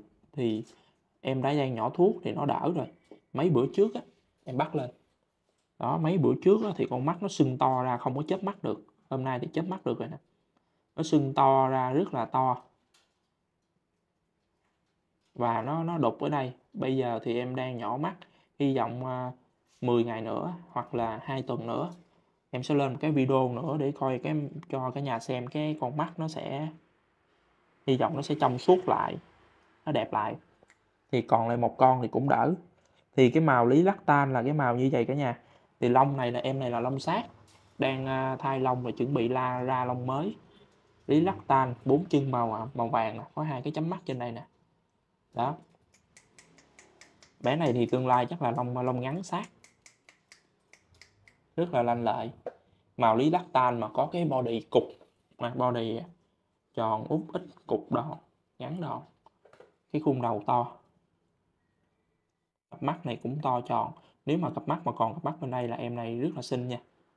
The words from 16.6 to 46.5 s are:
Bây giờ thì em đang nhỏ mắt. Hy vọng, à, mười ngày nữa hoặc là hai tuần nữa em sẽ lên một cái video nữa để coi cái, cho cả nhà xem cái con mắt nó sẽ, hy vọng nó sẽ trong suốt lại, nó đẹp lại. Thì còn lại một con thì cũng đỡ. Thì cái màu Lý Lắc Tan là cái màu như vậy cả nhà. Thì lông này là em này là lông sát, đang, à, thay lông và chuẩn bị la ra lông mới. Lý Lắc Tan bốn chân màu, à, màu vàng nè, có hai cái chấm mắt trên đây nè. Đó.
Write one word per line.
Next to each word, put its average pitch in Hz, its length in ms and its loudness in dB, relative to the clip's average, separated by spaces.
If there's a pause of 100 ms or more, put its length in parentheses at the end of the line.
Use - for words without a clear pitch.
Bây 131 240 -2
giờ 120 260 -2
thì 120 160 -2
em 127 160 -6
đang 127 220 -6
nhỏ 113 200 -6
mắt. 170 180 -4 (440)
Hy 135 180 2
vọng, 120 280 -2
à, 127 260 -6 (500)
mười 120 220 4
ngày 113 180 -6
nữa 110 320 -4 (180)
hoặc - 240 -4
là 113 280 -2
hai 135 180 -4
tuần 117 260 -6
nữa 139 240 -4 (580)
em 127 140 -6
sẽ 151 120 0
lên 139 160 2
một 120 100 -6
cái 156 100 0
video 131 420 4
nữa 143 260 -4
để 139 120 0
coi 131 280 -2
cái, 156 160 -4 (340)
cho 127 220 -4
cả 139 100 -6
nhà 127 180 -4
xem 123 280 -6
cái 151 340 -4
con 131 160 -4
mắt 165 220 -4
nó 160 80 -4
sẽ, 156 400 -6 (1200)
hy 131 100 4
vọng 123 180 2
nó 139 60 -2
sẽ 147 180 -2
trong 127 180 4
suốt 185 300 6
lại, 107 300 0 (680)
nó 156 60 -4
đẹp 110 220 0
lại. 110 220 -2 (760)
Thì 127 100 2
còn 117 260 4
lại 120 100 0
một 117 200 0
con 127 240 6
thì 117 60 -2
cũng 135 220 0
đỡ. 131 240 4 (640)
Thì 127 140 10
cái 156 140 4
màu 127 220 6
Lý 139 180 6
Lắc 196 220 0
Tan 143 280 4
là 120 100 0
cái 139 100 0
màu 131 220 2
như 127 160 2
vậy 120 140 2
cả 123 80 -2
nhà. 139 260 -2 (400)
Thì 123 100 2
lông 135 280 6
này 123 140 -2
là 123 80 -4
em 135 200 -2
này 123 120 -4
là 117 80 -2
lông 131 200 -2
sát, 190 240 -2 (540)
đang, 131 280 -2
à, 131 340 -2
thay 135 200 -2
lông 127 240 0
và 117 80 -4
chuẩn 127 220 -2
bị 120 140 2
la 127 340 -2
ra 127 240 -2
lông 123 220 -4
mới. 151 280 -4 (720)
Lý 151 140 6
Lắc 185 160 2 (100)
Tan 131 260 4 (120)
bốn 143 200 4
chân 135 260 0
màu, 117 220 0
à, 113 200 -6
màu 117 140 -2
vàng 113 300 -2
nè, 110 60 -12 (120)
có 151 80 -4
hai 139 180 -6
cái 143 120 -6
chấm 160 160 -2
mắt 190 160 -6
trên 131 140 -6
đây 120 120 -6
nè. 113 140 -12 (880)
Đó. 131 220 -2 (1800)